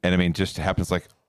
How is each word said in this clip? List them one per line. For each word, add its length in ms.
And 100
I 40
mean, 160
just 240
happens 340
like, 160